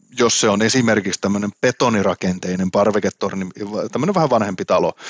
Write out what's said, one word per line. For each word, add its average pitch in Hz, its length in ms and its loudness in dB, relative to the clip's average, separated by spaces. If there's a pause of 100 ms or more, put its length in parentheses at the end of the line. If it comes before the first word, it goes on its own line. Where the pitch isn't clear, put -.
(200)
jos 117 200 2
se 113 100 2
on 101 120 2
esimerkiksi 110 600 0
tämmönen 101 280 -2 (120)
betonirakenteinen 95 1120 0
parveketorni, 101 720 0 (460)
tämmönen 160 240 -2
vähän 160 140 2
vanhempi 104 360 0
talo, 85 280 2 (160)